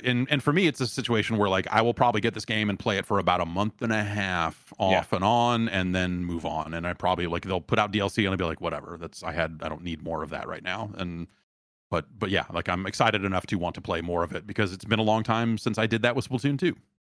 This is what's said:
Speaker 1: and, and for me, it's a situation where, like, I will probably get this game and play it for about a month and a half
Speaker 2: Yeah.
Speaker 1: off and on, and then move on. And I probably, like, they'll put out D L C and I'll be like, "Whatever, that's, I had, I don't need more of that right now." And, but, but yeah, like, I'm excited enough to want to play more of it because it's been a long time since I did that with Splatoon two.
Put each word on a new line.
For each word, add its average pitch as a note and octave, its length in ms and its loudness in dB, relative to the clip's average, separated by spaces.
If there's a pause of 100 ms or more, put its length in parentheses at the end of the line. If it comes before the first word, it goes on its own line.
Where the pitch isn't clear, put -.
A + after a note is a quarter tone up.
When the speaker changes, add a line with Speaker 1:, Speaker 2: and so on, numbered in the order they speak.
Speaker 1:
and, B2 260 0
and C#3+ 140 0
for D3 80 2
me, F3 160 6
it's D3 140 0
a B2 60 0
situation A2+ 500 0
where, G2+ 120 4
like, F#2+ 220 2
I A2 100 6
will A#2 120 4
probably A#2 280 4
get A2+ 120 2
this G#2+ 120 -8
game G#2+ 240 0
and G2 80 0
play G#2 200 0
it F#2+ 80 0
for G2+ 140 2
about F2+ 200 4
a F2 60 0
month F#2+ 360 -2
and A2+ 120 0
a G#2+ 100 0
half F#2+ 760 -2
Speaker 2:
Yeah. G#2 60 0 (140)
Speaker 1:
off - 140 -4
and F#2 100 0
on, A#2 460 2
and F#2 260 0
then F2+ 300 0
move E2+ 200 -4
on. D#2 280 -4
And E2+ 120 -4
I F2 80 -2
probably, F2 340 0
like, E2+ 180 -2
they'll F#2 160 -2
put - 180 0
out G#2 120 2
D G#2 100 2
L G2 80 2
C G#2+ 160 2
and F#2+ 80 2
I'll F#2 40 0
be F2+ 60 0
like, D#2+ 160 -2
"Whatever, E2 400 -6
that's, E2 240 -12
I E2 80 -6
had, E2 320 -2
I D#2+ 60 -4
don't D#2 140 -8
need E2 200 -6
more D#2 200 -4
of D2 80 -10
that - 160 -8
right - 160 -10
now." G2+ 340 -6
And, F2 300 -6 (600)
but, E2 160 -2 (140)
but G2+ 100 -2
yeah, F#2 220 2
like, E2 180 -4
I'm F#2 160 0
excited G#2+ 380 2
enough F#2 240 0
to G#2+ 100 -2
want E2+ 180 -2
to - 60 -14
play E2+ 200 -2
more F2 220 0
of F2 100 -6
it F2 120 -8
because G2+ 280 -2
it's F#2+ 120 -12
been A2+ 140 2
a A2 40 2
long A2 200 2
time A#2 340 2
since A2 200 -2
I A2+ 100 2
did A2 140 0
that A#2+ 160 2
with B2+ 100 -2
Splatoon C3+ 320 0
two. F3 160 2 (260)